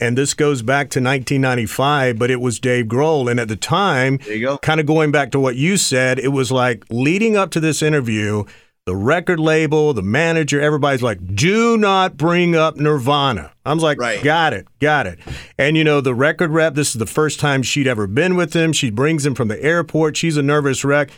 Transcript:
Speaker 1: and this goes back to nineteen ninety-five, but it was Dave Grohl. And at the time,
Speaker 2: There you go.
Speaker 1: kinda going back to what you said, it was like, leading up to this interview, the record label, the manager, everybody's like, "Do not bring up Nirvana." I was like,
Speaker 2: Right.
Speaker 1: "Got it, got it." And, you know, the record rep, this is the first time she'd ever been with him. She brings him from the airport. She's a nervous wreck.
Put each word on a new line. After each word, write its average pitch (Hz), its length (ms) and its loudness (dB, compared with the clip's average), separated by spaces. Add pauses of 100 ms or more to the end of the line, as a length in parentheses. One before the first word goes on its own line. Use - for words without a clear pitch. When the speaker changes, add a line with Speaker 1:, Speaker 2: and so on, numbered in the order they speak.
Speaker 1:
and 120 160 0
this 139 160 0
goes 147 300 0
back 139 280 0
to 143 80 -2
nineteen 135 420 -2
ninety-five, 127 760 0
but 123 140 0
it 123 100 -2
was 123 180 -4
Dave 123 280 0
Grohl. 135 420 0
And 120 100 0
at 117 80 -4
the 110 80 -4
time, 139 680 0
Speaker 2:
There 104 100 -8
you 117 120 -4
go. 139 100 -4
Speaker 1:
kinda 156 260 0
going 156 280 2
back 139 200 0
to 139 80 0
what 131 160 0
you 170 220 0
said, 127 400 0
it 127 120 -2
was 135 220 -2
like, 123 380 0
leading 185 480 0
up 190 140 0
to 170 80 -2
this 156 240 -2
interview, 107 600 0 (420)
the 92 80 -4
record 160 440 0
label, 156 540 2
the 107 80 -4
manager, 147 580 0
everybody's 143 440 0
like, 95 320 -4
"Do 220 420 2
not 190 400 2
bring 170 380 2
up 160 200 2
Nirvana." 139 760 0 (160)
I 135 80 0
was 165 80 -2
like, 147 160 0
Speaker 2:
Right. 113 240 -2
Speaker 1:
"Got 156 300 2
it, 92 120 -8 (140)
got 143 260 2
it." 87 140 -10 (400)
And, 156 180 2
you 160 60 4
know, 147 180 4
the 127 140 0
record 156 340 0
rep, 160 240 2
this 143 140 0
is - 80 -6
the 113 100 -2
first 156 340 -2
time 139 220 0
she'd 131 240 0
ever 110 220 -2
been 165 280 0
with 175 200 -2
him. 160 180 2
She 139 160 -2
brings 139 380 0
him 131 80 -2
from 117 120 -2
the 107 140 -6
airport. 160 560 0
She's 160 200 0
a 147 40 0
nervous 139 420 0
wreck. 143 340 0